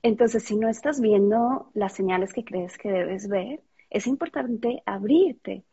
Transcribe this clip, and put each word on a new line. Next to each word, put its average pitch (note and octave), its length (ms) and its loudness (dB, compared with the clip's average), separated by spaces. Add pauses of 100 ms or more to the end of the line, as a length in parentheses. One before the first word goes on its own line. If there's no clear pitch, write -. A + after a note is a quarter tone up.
Entonces, A3+ 360 2
si G#3 120 -4
no A3 140 2
estás C#4 320 -2
viendo A3 720 4
las G3+ 180 -2
señales F#3+ 400 -2
que A#3 140 -8
crees F3+ 320 -8
que G#3 120 -8
debes F#3+ 380 -2
ver, G3+ 340 -4 (280)
es - 180 -2
importante B3 800 -4
abrirte G#3 880 0